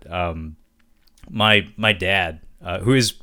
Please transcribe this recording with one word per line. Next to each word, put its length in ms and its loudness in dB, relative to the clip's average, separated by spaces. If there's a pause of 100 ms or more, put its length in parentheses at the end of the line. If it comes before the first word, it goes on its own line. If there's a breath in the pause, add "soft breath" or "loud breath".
(120)
um, 460 -6 (720)
my, 480 2
my 160 2
dad, 480 -2 (200)
uh, 180 -6
who 140 2
is 180 2 (120)